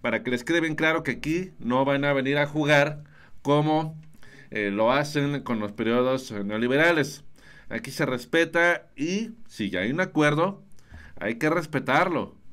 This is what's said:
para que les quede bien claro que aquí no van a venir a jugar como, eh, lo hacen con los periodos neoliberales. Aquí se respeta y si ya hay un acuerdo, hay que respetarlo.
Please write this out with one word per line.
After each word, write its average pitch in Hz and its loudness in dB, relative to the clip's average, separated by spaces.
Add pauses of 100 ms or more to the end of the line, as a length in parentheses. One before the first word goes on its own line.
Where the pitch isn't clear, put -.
para 113 -2
que 127 -2
les 120 -2
quede 165 2
bien 156 -2
claro 160 0
que 147 -4
aquí 170 -4
no 127 2
van 139 2
a 143 4
venir 139 0
a 147 4
jugar 147 2 (380)
como, 156 2 (520)
eh, 104 0
lo 110 4
hacen 143 0
con 117 -4
los 104 -4
periodos 123 0
neoliberales. 123 0 (460)
Aquí 117 -8
se 147 -2
respeta 165 0
y 190 -4 (160)
si 101 -4
ya 90 -2
hay 104 0
un 156 -2
acuerdo, 160 0 (560)
hay 113 -4
que 156 0
respetarlo. 156 0 (180)